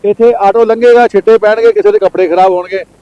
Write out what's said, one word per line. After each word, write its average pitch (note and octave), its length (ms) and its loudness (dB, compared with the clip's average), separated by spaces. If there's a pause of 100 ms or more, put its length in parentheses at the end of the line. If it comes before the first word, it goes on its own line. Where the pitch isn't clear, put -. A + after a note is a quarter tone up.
ਇੱਥੇ A#3 340 0
ਆਟੋ G3+ 260 0
ਲੰਘੇਗਾ, A#3+ 440 2
ਛਿੱਟੇ G#3+ 300 0
ਪੈਣਗੇ, A3 340 0
ਕਿਸੇ G3+ 200 0
ਦੇ G#3 60 0
ਕੱਪੜੇ F#3 300 0
ਖਰਾਬ F#3 240 0
ਹੋਣਗੇ, F#3 300 -6 (200)